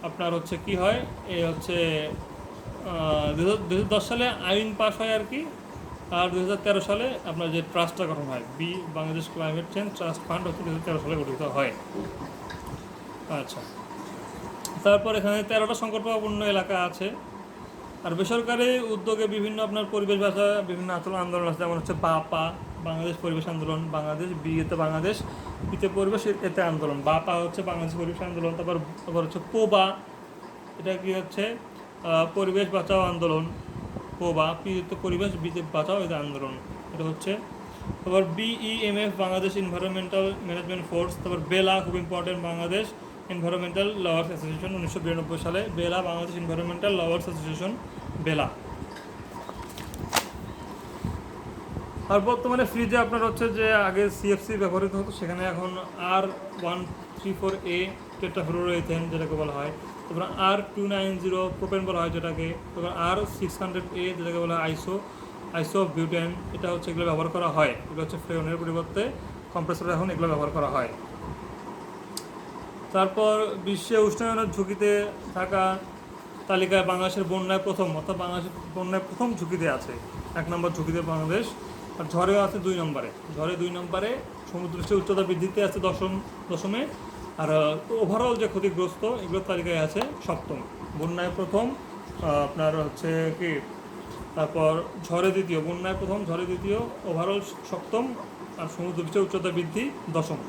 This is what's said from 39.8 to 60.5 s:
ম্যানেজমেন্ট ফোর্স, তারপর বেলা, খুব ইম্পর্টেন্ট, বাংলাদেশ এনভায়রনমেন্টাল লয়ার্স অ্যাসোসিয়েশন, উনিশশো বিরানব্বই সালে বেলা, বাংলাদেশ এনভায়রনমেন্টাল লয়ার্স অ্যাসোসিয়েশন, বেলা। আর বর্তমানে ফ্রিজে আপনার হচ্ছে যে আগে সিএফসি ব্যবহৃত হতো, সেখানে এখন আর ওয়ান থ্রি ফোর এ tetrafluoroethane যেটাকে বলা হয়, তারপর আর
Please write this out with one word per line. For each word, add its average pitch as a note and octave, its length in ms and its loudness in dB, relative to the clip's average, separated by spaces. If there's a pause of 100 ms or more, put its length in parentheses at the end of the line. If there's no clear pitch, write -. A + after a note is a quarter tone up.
ম্যানেজমেন্ট F3 440 -4
ফোর্স, F3 340 0
তারপর F3+ 160 -2 (100)
বেলা, F#3+ 360 6
খুব F3+ 100 -2
ইম্পর্টেন্ট, F3 480 -2
বাংলাদেশ E3+ 440 0 (420)
এনভায়রনমেন্টাল F3+ 580 0 (160)
লয়ার্স E3 240 4
অ্যাসোসিয়েশন, D#3+ 480 -4
উনিশশো E3+ 240 -2
বিরানব্বই E3 380 -2
সালে F#3 380 0
বেলা, F3 260 2
বাংলাদেশ E3+ 340 -2
এনভায়রনমেন্টাল E3+ 580 0
লয়ার্স E3+ 300 2
অ্যাসোসিয়েশন, D#3+ 480 -4 (520)
বেলা। D3+ 260 2 (3500)
আর G3+ 100 8
বর্তমানে B3 460 4
ফ্রিজে A#3 320 4
আপনার A#3 280 4
হচ্ছে A3+ 240 2
যে A3 240 4
আগে G3+ 360 6
সিএফসি G3+ 480 0
ব্যবহৃত F#3+ 380 2
হতো, G3 160 -2
সেখানে F3+ 340 -4
এখন F3+ 320 -2 (220)
আর F#3 240 4 (400)
ওয়ান F3 220 -2 (360)
থ্রি G3 200 -2
ফোর F#3+ 120 2 (120)
এ F3+ 240 0 (320)
tetrafluoroethane E3+ 880 0
যেটাকে D#3 240 -2
বলা D3+ 180 0
হয়, C#3+ 180 -2 (380)
তারপর E3+ 160 -2 (120)
আর F#3+ 200 6 (180)